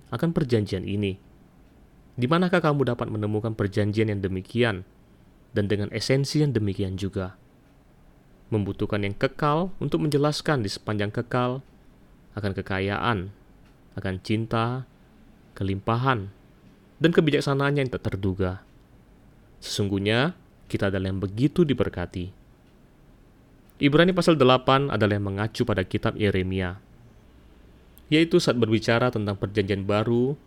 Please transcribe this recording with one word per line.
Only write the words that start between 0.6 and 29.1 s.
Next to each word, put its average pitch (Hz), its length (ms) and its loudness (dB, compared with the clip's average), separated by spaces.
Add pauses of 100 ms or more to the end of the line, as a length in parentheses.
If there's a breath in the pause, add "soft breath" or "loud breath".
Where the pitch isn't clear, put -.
ini. 98 320 -2 (1040)
Di 123 80 0
manakah 175 320 4
kamu 143 340 2
dapat 120 160 -4
menemukan 107 460 -2
perjanjian 104 560 0
yang 101 100 -4
demikian, 95 640 -2 (720)
dan 104 160 2
dengan 101 240 -2
esensi 139 480 0
yang 147 100 0
demikian 98 460 -2
juga? 95 400 -6 (1120)
Membutuhkan 104 480 -2
yang 98 160 -4
kekal 156 640 0
untuk 160 240 -2
menjelaskan 147 560 0
di 101 80 -4
sepanjang 104 400 -4
kekal 123 560 -4 (720)
akan 101 160 -2
kekayaan, 98 800 -2 (640)
akan 95 240 -4
cinta, 113 640 -2 (720)
kelimpahan, 104 720 -2 (680)
dan 160 160 4
kebijaksanaannya 143 720 2
yang - 60 -8
tak 92 180 -4
terduga. 95 500 -2 (1000)
Sesungguhnya, 107 720 0 (320)
kita 104 240 -2
adalah 95 180 -2
yang 95 140 -4
begitu 117 400 2
diberkati. 92 720 -4 (1400)
Ibrani 156 320 6
pasal 175 240 4
delapan 135 560 4
adalah 104 240 2
yang 101 160 -2
mengacu 104 320 -2
pada 95 200 0
kitab 107 320 -2
Yeremia, 95 640 -2 (1300)
yaitu 165 320 4
saat 123 160 2
berbicara 117 560 2